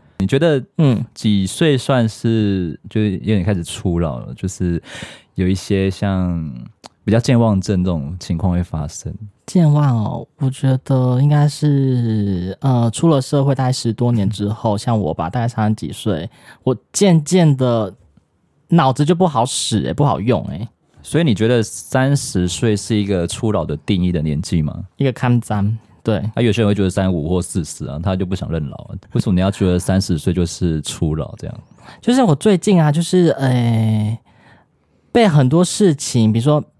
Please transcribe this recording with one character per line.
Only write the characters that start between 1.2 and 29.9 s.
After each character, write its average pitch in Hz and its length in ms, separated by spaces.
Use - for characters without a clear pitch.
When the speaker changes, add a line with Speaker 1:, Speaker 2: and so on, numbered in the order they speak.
Speaker 1:
岁 151 280
算 123 320
是， 101 720
就 110 120
是 107 100
有 95 240
点 95 80
开 104 100
始 87 120
初 85 340
老 71 220
了， 53 140
就 - 120
是 87 340
有 92 140
一 95 40
些 98 380
像 90 580
比 - 60
较 113 80
健 120 200
忘 110 220
症 92 220
这 90 80
种 80 300
情 85 180
况 90 140
会 87 100
发 78 240
生？ - 260
Speaker 2:
健 165 260
忘 143 240
哦， 92 300
我 135 120
觉 131 320
得 127 380
应 143 80
该 147 200
是， 117 1120
呃， 120 300
出 - 180
了 143 140
社 139 220
会 139 100
大 131 80
概 127 100
十 117 200
多 120 180
年 107 180
之 104 200
后， 107 280
像 113 220
我 80 160
吧， 85 160
大 123 80
概 117 80
三 110 220
十 107 80
几 - 160
岁， 85 360
我 113 120
渐 175 300
渐 156 340
的 117 380
脑 143 220
子 147 120
就 170 100
不 175 100
好 123 220
使 - 380
欸， 65 100
不 - 100
好 90 160
用 110 260
欸。 92 220
Speaker 1:
所 - 200
以 - 20
你 147 100
觉 104 140
得 120 160
三 135 540
十 90 320
岁 107 280
是 107 200
一 104 100
个 92 180
初 107 280
老 87 120
的 78 120
定 90 260
义 90 80
的 87 100
年 76 220
纪 85 200
吗？ 73 140
Speaker 2:
一 139 80
个 131 80
看 120 280
展， 107 380
对。 110 140
Speaker 1:
啊， 120 80
有 117 80
些 107 120
人 104 60
会 101 60
觉 101 80
得 92 80
三 95 200
五 80 180
或 90 120
四 87 240
十 - 220
啊， 71 160
他 95 140
就 92 100
不 95 80
想 - 160
认 78 180
老。 - 220
为 120 80
什 117 100
么 - 20
你 90 80
要 95 80
觉 98 160
得 90 140
三 95 220